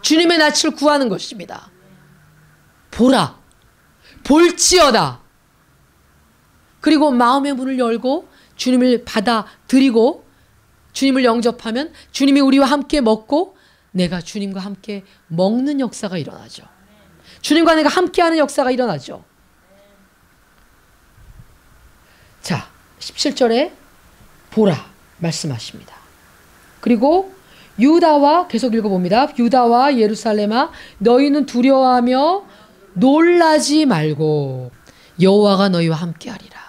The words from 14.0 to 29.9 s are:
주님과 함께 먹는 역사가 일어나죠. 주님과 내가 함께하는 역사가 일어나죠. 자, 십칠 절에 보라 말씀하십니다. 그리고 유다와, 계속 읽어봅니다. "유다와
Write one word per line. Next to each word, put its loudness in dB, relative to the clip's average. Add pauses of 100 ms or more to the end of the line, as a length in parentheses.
주님과 -10
함께 -14 (240)
먹는 -2
역사가 -6
일어나죠. -14 (760)
주님과 2
내가 2
함께하는 0
역사가 -2
일어나죠. -6 (3250)
자, -8 (300)
십칠 -8
절에 0 (800)
보라 0 (280)
말씀하십니다. -10 (880)
그리고 0 (420)
유다와, 4
계속 -4
읽어봅니다. 0
"유다와 2